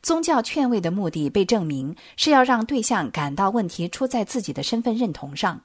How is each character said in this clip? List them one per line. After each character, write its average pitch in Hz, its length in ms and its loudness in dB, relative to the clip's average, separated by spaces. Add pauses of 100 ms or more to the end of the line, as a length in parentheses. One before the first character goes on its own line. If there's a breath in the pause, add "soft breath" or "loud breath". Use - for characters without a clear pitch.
宗 330 220 0
教 285 180 2
劝 262 260 0
慰 226 140 2
的 170 80 0
目 190 180 0
的 156 220 -2
被 196 160 2
证 202 180 2
明 143 320 -4 (220 loud breath)
是 311 140 2
要 262 120 8
让 240 220 2
对 262 160 -2
象 180 300 0
感 143 240 -2
到 196 160 2
问 220 160 0
题 170 200 -4
出 262 200 -4
在 233 180 -2
自 240 160 -4
己 156 100 -8
的 139 120 -6
身 233 180 -2
份 226 140 0
认 226 180 0
同 143 220 -10
上。 175 300 -2